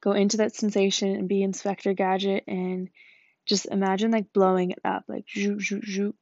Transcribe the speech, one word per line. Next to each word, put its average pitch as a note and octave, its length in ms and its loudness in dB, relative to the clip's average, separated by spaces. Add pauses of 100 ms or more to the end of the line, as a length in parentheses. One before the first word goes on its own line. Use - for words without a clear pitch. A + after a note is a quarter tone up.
Go G3+ 120 0
into G3+ 240 2
that G#3+ 180 0
sensation G3 600 0
and G3 140 -4
be G3 140 2
Inspector G3 500 -2
Gadget F#3+ 540 0
and F#3 420 -4 (560)
just G3+ 200 0
imagine, G3 460 0
like, A3 220 0
blowing F#3 380 4
it - 140 -8
up, F#3+ 220 -2
like, - 260 -10
zoop, G3+ 280 -2
zoop, G3+ 240 -6
zoop. G3+ 360 -4